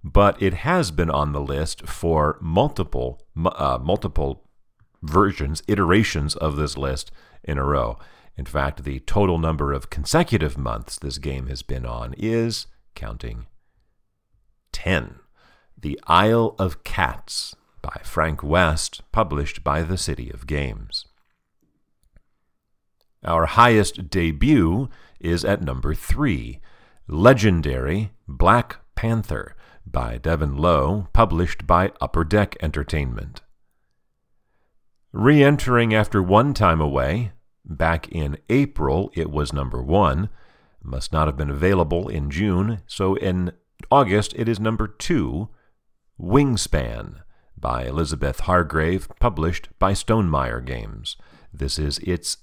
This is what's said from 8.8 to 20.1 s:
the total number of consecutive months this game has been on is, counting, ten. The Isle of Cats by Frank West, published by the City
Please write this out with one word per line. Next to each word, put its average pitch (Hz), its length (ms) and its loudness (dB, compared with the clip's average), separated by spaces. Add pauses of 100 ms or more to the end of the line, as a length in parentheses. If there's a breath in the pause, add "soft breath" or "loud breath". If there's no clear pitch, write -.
the 67 180 -6
total 92 360 2
number 78 360 0
of 67 180 -6
consecutive 104 640 0
months 58 400 -8
this 69 220 -10
game 67 300 -6
has 65 120 -10
been 64 240 -8
on 58 320 -10
is, 113 480 -2 (300)
counting, 57 500 -12 (1300)
ten. 73 480 -4 (600 soft breath)
The 71 280 -8
Isle 110 500 4
of 92 260 -4
Cats - 720 -6 (280)
by - 200 -12
Frank 78 380 -2
West, 78 680 0
published 73 520 -2
by 76 200 0
the 87 160 -4
City 60 320 -8